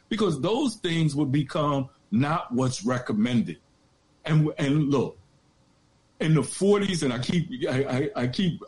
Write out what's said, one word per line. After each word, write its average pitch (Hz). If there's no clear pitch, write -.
because 202
those 226
things 165
would 143
become 143
not 143
what's 127
recommended. 117
And, 151
and 143
look, 127
in 156
the 139
forties, 190
and 127
I 120
keep, 160
I, 135
I, 123
I 123
keep, 170